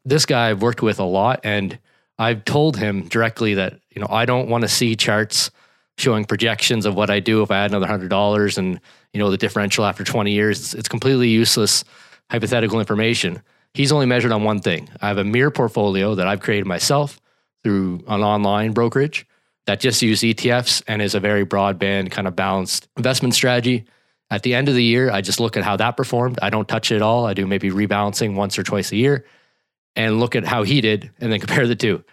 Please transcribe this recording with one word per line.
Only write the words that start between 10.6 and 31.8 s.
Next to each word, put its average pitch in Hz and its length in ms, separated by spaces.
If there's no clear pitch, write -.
it's - 160
completely 123 400
useless 113 560
hypothetical 110 520
information. 107 600
He's 139 180
only 143 160
measured 123 240
on 107 120
one 107 160
thing. 82 300
I 104 60
have 101 120
a 98 40
mirror 120 280
portfolio 104 640
that 92 100
I've 98 140
created 104 260
myself 139 540
through 95 440
an 104 160
online 104 480
brokerage 120 560
that 101 120
just 120 220
uses 110 220
E 117 100
T 123 160
Fs 120 380
and 107 120
is 101 140
a 104 60
very 101 260
broadband, 98 640
kind 95 180
of 87 80
balanced 95 520
investment 127 380
strategy. 123 500
At 101 100
the 123 140
end 135 120
of 139 60
the 123 100
year, 120 280
I 101 100
just 98 180
look - 180
at 98 60
how 101 120
that 113 200
performed. 123 460
I 104 80
don't 107 180
touch 113 240
it 113 40
at 104 80
all. 117 240
I 98 80
do 98 100
maybe 98 240
rebalancing 101 640
once 98 240
or 101 60
twice 101 280
a 101 40
year 135 300
and 110 240
look 117 160
at 110 80
how 113 200
he 127 180
did 107 380
and 117 120
then 104 80
<laughs> - 60
compare 131 220
the 120 80
two. 104 380